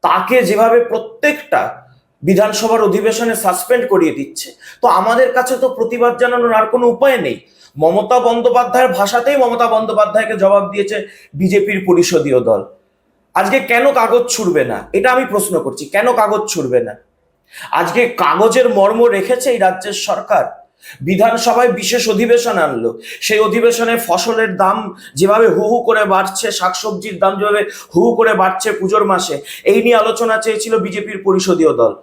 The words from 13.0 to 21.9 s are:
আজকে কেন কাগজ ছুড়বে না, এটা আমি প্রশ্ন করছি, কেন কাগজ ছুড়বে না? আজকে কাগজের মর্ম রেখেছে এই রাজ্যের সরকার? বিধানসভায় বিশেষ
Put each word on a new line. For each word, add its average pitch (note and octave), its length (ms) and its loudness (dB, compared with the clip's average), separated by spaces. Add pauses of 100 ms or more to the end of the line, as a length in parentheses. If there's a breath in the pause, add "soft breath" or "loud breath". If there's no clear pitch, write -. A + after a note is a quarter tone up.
আজকে G#3+ 220 0 (140)
কেন A#3+ 140 2 (140)
কাগজ A#3 240 2 (100)
ছুড়বে E3+ 320 0
না, A2+ 120 -6 (160)
এটা B3 180 2
আমি C4 140 0
প্রশ্ন G3 280 -2 (120)
করছি, C3+ 180 -10 (120)
কেন G#3 120 2 (120)
কাগজ G#3 220 0 (100)
ছুড়বে B2+ 360 0
না? G#2 60 -12 (840 loud breath)
আজকে F3 220 0 (200)
কাগজের G#3+ 460 2 (100)
মর্ম G3+ 220 2 (160)
রেখেছে B3 360 -2
এই A3+ 140 0
রাজ্যের G3 320 -2 (100)
সরকার? F3+ 360 0 (640 loud breath)
বিধানসভায় A3+ 720 2
বিশেষ A#3+ 240 -2 (100)